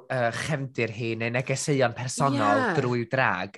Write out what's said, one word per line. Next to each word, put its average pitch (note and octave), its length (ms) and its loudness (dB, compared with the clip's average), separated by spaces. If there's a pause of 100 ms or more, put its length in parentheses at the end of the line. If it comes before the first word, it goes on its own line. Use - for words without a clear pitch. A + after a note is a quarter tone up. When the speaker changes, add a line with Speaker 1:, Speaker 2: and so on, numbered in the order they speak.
(100)
Speaker 1:
yy, B2 200 0 (100)
chefndir C3 500 -4
hi A2+ 240 -4
neu A2+ 160 -2
negeseuon C3 640 0
personol C#3 720 2
Speaker 2:
Ie. F#3+ 160 0
Speaker 1:
drwy B2 280 0
drag G2+ 500 0